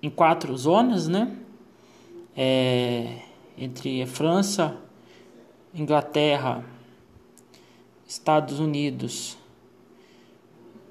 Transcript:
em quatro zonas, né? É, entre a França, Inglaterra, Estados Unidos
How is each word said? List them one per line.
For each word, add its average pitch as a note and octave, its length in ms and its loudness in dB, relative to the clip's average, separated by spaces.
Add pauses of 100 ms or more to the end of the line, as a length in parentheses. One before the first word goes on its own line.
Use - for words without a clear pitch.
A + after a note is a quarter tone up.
em D3+ 80 -6
quatro D#3+ 460 2
zonas, F3 500 2
né? G3 300 0 (1000)
É, B2 840 0 (360)
entre C3 460 -6
a B2+ 40 -4
França, E3 720 0 (960)
Inglaterra, D3 920 0 (1400)
Estados D3 540 0
Unidos C#3+ 760 -4 (1500)